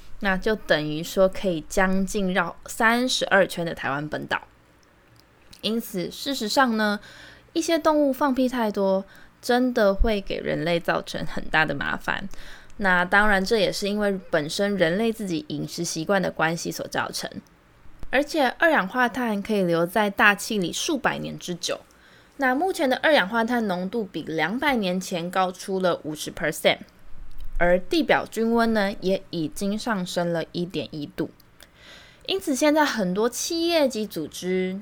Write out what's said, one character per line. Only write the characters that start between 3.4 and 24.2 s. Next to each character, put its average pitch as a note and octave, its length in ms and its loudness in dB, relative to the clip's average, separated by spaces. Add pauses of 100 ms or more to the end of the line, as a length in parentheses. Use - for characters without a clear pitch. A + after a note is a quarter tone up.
圈 E3+ 180 -6
的 E3 80 -4
台 - 160 -6
湾 D3 200 -4
本 C#3 180 -6
岛。 - 160 -2 (1160)
因 A3 200 -2
此， F3 300 -6
事 - 240 -8
实 A3+ 140 -4
上 A#3+ 280 2
呢， G#3 220 0 (540)
一 E4 100 0
些 E4 160 2
动 D#4 220 2
物 C#4+ 120 4
放 C#4 220 0
屁 B3+ 140 2
太 A#3+ 220 -2
多， G3 340 0 (360)
真 B3 340 2
的 G3+ 180 6
会 G3+ 280 2
给 - 160 -6
人 D3+ 280 -2
类 E3+ 140 2
造 E3+ 240 0
成 - 240 -8
很 - 200 -4
大 D#3 180 4
的 D#3 100 0
麻 G#2+ 220 -4
烦。 - 320 -4 (480)
那 F3+ 280 4
当 G3+ 240 4
然， F#3+ 160 4
这 A3 140 2
也 F#3 140 2
是 G3+ 160 -4
因 G#3 100 -2
为 G3+ 220 0 (100)
本 D3+ 180 0
身 G3+ 280 0
人 F3 200 2
类 A3+ 160 0
自 A3 140 -8
己 D#3+ 220 -4
饮 D3+ 180 -6
食 E3+ 160 -8
习 E3 220 -4
惯 G3 180 2
的 E3 80 -2
关 E3 260 0
系 E3+ 140 -6
所 - 160 -8
造 - 240 -4
成。 - 180 -8 (800)
而 C4 120 2
且 D4 240 0 (120)
二 E4 120 4
氧 A3 160 2
化 B3 220 0
碳 A#3+ 320 -2
可 G#3 140 -4
以 G3+ 80 2
留 E3+ 240 2
在 G#3 240 2
大 G#3 240 6
气 G#3+ 240 -4
里 E3+ 120 -2
数 - 280 -2
百 D#3 180 0
年 D3+ 220 -8
之 - 160 -8
久， - 260 -6 (560)
那 B3+ 180 2
目 F4 160 2
前 E4 180 0
的 B3+ 100 2
二 D#4 120 2
氧 A#3 160 6
化 A3+ 160 0
碳 A3+ 240 0
浓 F#3 220 -2
度 A3+ 160 -2
比 E3+ 200 -8